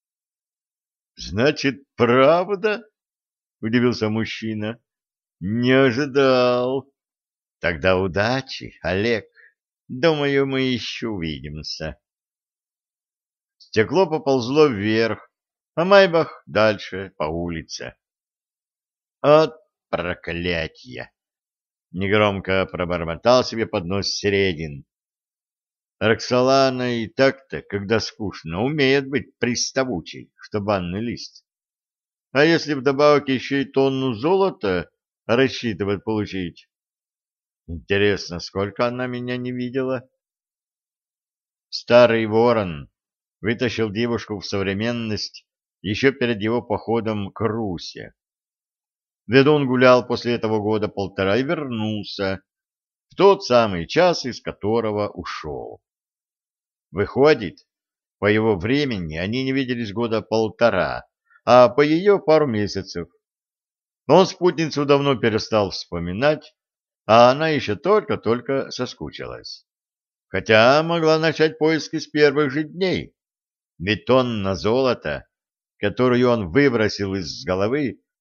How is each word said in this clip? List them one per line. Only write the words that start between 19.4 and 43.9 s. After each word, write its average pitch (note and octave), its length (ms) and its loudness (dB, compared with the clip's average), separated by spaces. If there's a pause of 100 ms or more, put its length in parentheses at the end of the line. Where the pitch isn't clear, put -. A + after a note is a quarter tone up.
проклятья!» — E2+ 1200 -6 (840)
негромко F#2+ 760 0
пробормотал F2 800 0
себе A2+ 220 -4
под F#2+ 200 -6
нос F#2+ 220 -4
Середин. E2 760 -2 (1120)
Роксолана B2 1040 0
и G#2+ 40 -6
так-то, C3+ 560 -2
когда G2+ 380 -2
скучно, F2 600 -8
умеет C#3 460 0
быть C3+ 300 -6
приставучей, A#2 1000 -6
что - 240 -8
банный G2 400 -4
лист. - 460 -12 (840)
А C#3+ 120 4
если D3+ 300 2
вдобавок C#3+ 540 4
ещё C3+ 340 -2
и - 20 -4
тонну C3+ 480 0
золота A#2 760 0 (360)
рассчитывает A2 800 0
получить? F#2+ 640 -6 (1000)
Интересно, F2+ 720 -2
сколько G2+ 460 -6
она B2+ 200 -6
меня B2 320 -8
не B2 140 -8
видела? B2+ 540 -6 (1600)
Старый A2+ 560 4
ворон G#2+ 640 0 (500)
вытащил A2+ 500 -4